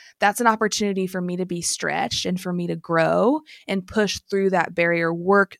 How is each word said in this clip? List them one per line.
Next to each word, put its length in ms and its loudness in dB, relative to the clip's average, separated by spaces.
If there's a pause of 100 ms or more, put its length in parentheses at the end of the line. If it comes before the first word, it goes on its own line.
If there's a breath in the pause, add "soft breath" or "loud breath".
(220 loud breath)
that's 180 2
an 80 2
opportunity 600 0
for 120 -6
me 160 -4
to 100 -4
be 160 -6
stretched 640 -4
and 140 -2
for 140 -6
me 140 -4
to 100 -4
grow 640 2 (260 loud breath)
and 180 -4
push 440 -2
through 220 0
that 220 0
barrier, 400 2
work 460 2